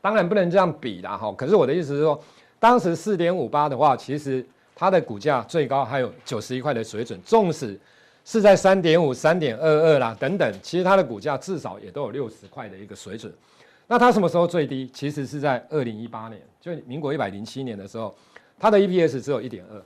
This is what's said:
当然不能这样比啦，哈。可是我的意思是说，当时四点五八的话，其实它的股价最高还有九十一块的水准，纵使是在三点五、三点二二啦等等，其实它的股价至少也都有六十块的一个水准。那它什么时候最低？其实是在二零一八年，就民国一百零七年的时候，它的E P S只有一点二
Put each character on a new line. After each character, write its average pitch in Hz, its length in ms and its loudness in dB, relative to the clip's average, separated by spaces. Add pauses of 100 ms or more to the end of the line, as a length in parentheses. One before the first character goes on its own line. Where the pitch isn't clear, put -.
当 202 120 0
然 190 140 2
不 208 80 0
能 175 160 2
这 190 60 4
样 185 120 4 (120)
比 98 200 -8
啦， 95 140 -8
哈。 104 220 -6
可 135 100 -6
是 202 80 4
我 151 100 6
的 135 80 0
意 180 80 0
思 143 140 -6
是 143 60 0
说， 147 200 0 (380)
当 240 180 6
时 175 160 0
四 202 220 -2
点 170 180 0
五 147 140 -4
八 147 220 0
的 131 80 -4
话， 139 180 4
其 135 220 -8
实 131 280 -6 (300)
它 180 140 0
的 185 100 4
股 107 200 -6
价 135 240 0
最 151 240 -2
高 135 180 0
还 135 140 -4
有 120 120 -2 (140)
九 110 160 -6
十 127 140 -8
一 127 40 -6
块 139 140 -4
的 113 100 -4
水 110 220 -8
准， 101 180 -12
纵 208 300 2
使 104 260 -8 (460)
是 226 160 -2
在 196 140 10
三 190 260 4
点 170 200 4
五、 139 120 2
三 156 260 2
点 127 160 -2
二 156 120 0
二 151 320 6
啦 113 200 -2
等 147 180 -2
等， 131 140 0 (100)
其 - 160 -6
实 180 60 0
它 190 140 6
的 185 60 6
股 113 160 -6
价 139 180 -4
至 170 220 -8
少 180 200 -10
也 95 120 -18
都 143 100 -8
有 117 80 -6
六 127 180 -6
十 - 200 -18
块 117 200 -16
的 95 80 -18
一 101 100 -18
个 101 100 -18
水 98 200 -14
准。 107 160 -14 (560)
那 233 120 2
它 240 120 6
什 214 80 2
么 175 80 2
时 156 80 -2
候 170 120 4
最 170 180 0
低？ 131 260 -8
其 143 200 -8
实 143 160 -6
是 147 120 -10
在 135 300 -2
二 151 140 -2
零 113 120 -6
一 113 120 -12
八 110 200 -14
年， 104 140 -18 (180)
就 135 120 -14 (160)
民 131 120 -10
国 147 140 -4
一 156 40 -4
百 110 120 -4
零 101 160 -12
七 135 180 -12
年 113 140 -10
的 98 100 -16
时 117 100 -14
候， 110 160 -10 (460)
它 214 120 2
的 202 80 6
E 202 80 4
P 180 140 2
S 135 200 2
只 135 80 -10
有 131 100 0
一 123 80 -8
点 107 240 -14
二 104 140 -18